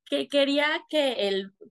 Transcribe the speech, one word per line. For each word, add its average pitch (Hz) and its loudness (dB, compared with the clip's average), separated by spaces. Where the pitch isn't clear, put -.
que 285 -4
quería 285 0
que 262 0
el, 196 -4